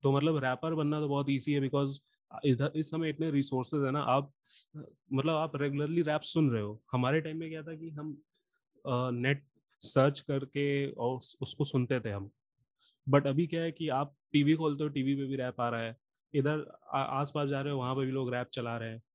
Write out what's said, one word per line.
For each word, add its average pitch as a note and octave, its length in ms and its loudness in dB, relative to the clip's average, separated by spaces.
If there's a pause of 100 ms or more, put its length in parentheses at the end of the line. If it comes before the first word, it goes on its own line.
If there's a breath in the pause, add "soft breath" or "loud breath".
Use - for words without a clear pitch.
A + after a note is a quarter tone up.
तो, C#3 100 4
मतलब, D3+ 240 4
rapper C3 380 0
बनना D3+ 260 0
तो D3+ 80 0
बहुत C#3+ 220 0
easy C#3 220 0
है, C#3+ 80 2
because C#3 400 0 (440)
इधर C3+ 320 2
इस D#3 140 -2
समय D#3+ 200 -2
इतने D#3 200 -2
resources C#3 520 0
है C3+ 80 0
ना, D3 100 0
आप, C#3+ 320 2 (800 loud breath)
मतलब, D3+ 220 2
आप D#3 220 -2
regularly D3 460 0
rap D3+ 180 0
सुन D#3 300 2
रहे A2+ 120 0
हो। G#2+ 200 -8 (100)
हमारे C3 280 2
टाइम D#3 160 -6
में D#3+ 140 -8
क्या D#3+ 120 -10
था D#3+ 120 -10
कि D#3+ 160 -12
हम, D3 320 -10 (640)
अ, B2+ 240 0
net B2+ 360 0 (340)
search C#3+ 400 4
करके C#3 680 0
और B2+ 260 -2
उस, - 260 -12
उसको C#3+ 220 -2
सुनते B2+ 360 2
थे A2 100 -4
हम। G2+ 200 -6 (800 soft breath)
But C#3 180 6
अभी C#3+ 200 2
क्या E3 160 -2
है E3 100 -2
कि D#3+ 160 -4
आप C#3 280 -2 (160)
टीवी D3 220 6
खोलते D3+ 300 0
हो, D3+ 60 -2
टीवी C#3 240 0
पे C#3 100 -2
भी C3+ 120 -4
rap B2+ 240 -4
आ A#2+ 80 2
रहा A#2 120 -2
है, A2+ 160 -6 (380)
इधर D3 440 0 (140)
आ-, C#3 100 0
आसपास C#3+ 460 -2
जा C#3 120 -2
रहे C#3+ 120 -4
हो, C#3 60 -2
वहाँ B2+ 160 -2
पे C3+ 120 0
भी C3 60 -4
लोग B2+ 220 -2
rap B2 140 -4
चला A#2 280 -6
रहे A2+ 140 -6
हैं। A2+ 120 -14 (120)